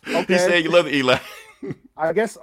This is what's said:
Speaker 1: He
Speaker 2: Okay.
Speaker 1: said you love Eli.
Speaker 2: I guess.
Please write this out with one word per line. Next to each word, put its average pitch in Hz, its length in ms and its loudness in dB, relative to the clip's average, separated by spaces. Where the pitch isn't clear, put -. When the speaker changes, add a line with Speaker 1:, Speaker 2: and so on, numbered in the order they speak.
Speaker 1:
He 247 120 -6
Speaker 2:
Okay. 185 200 0
Speaker 1:
said 180 260 2
you 160 60 -4
love 170 180 4
Eli. 131 300 2
Speaker 2:
I 160 160 -2
guess. 214 300 -4